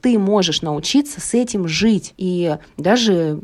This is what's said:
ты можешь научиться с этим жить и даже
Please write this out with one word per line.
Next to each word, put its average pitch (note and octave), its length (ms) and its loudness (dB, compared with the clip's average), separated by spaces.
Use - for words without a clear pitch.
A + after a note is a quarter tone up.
ты B3 180 2
можешь F#3+ 420 2
научиться D#3+ 600 -2
с - 120 -10
этим A#3 340 0
жить F#3 500 0
и F3 400 -2
даже F3 640 2